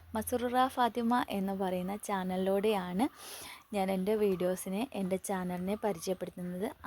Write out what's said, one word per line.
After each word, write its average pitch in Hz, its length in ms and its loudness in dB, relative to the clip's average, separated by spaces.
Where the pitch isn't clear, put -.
മസ്റൂറ 240 500 2
ഫാത്തിമ 240 460 2
എന്ന് 196 220 0
പറയുന്ന 185 340 0
ചാനലിലൂടെയാണ് 190 1000 2
ഞാൻ 190 100 2
എൻ്റെ 190 180 2
വീഡിയോസിനെ, 185 580 0
എൻ്റെ 185 180 0
ചാനലിനെ 185 560 -2
പരിചയപ്പെടുത്തുന്നത്. 180 840 -4